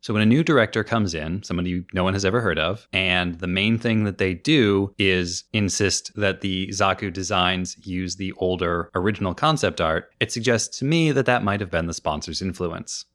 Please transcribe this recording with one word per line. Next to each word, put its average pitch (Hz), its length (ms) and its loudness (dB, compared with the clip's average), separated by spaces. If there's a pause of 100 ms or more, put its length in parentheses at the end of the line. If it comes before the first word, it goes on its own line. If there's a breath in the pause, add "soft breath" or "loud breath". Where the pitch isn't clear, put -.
So - 120 -6
when 107 100 2
a 107 40 6
new 131 160 6
director 120 400 2
comes 101 320 0
in, 80 300 -4
somebody 90 400 -2 (100)
no 92 80 0
one 95 120 2
has 95 100 -2
ever 101 160 4
heard 90 180 0
of, 82 340 -2
and 90 460 0
the 92 80 -6
main 98 320 2
thing 113 240 2
that 101 160 -2
they 95 160 2
do 101 640 2
is 92 540 0
insist 101 640 0
that 98 240 0
the 95 300 -4
Zaku 98 420 0
designs 92 640 -2 (100)
use 92 300 -6
the 95 220 -6
older 87 580 -2
original 95 360 0
concept 131 480 0
art, 82 380 0
it - 140 -2
suggests 117 480 0
to 135 40 -4
me 160 280 2
that 131 140 2
that 123 180 2
might 101 160 0
have 95 100 -6
been 85 160 0
the 82 80 -4
sponsor's 78 480 -6
influence. 90 640 -6 (100)